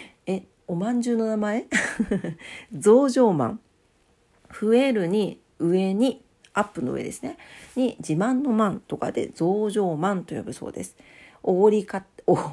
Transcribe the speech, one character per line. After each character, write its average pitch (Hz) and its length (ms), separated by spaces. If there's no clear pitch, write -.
え、 190 160
お 180 80
ま 208 160
ん 247 80
じ 240 120
ゅ - 20
う - 20
の 220 100
名 220 120
前？ 208 280
<laughs> - 560
増 233 320
上 247 240
マ 139 140
ン。 214 140
増 220 140
え 262 180
る 202 140
に、 196 340
上 185 360
に、 240 280
ア 196 80
ッ 208 80
プ - 140
の 127 100
上 139 100
で - 100
す - 100
ね。 294 160
に、 247 240
自 - 120
慢 247 300
の 285 80
マ 220 180
ン - 120
と - 180
か - 120
で - 200
増 208 400
上 190 260
マ 185 160
ン 185 120
と - 100
呼 - 80
ぶ - 100
そ - 160
う - 40
で - 120
す。 - 120
お 190 120
ご 202 160
り 208 160
か-、 190 180
お-、 185 100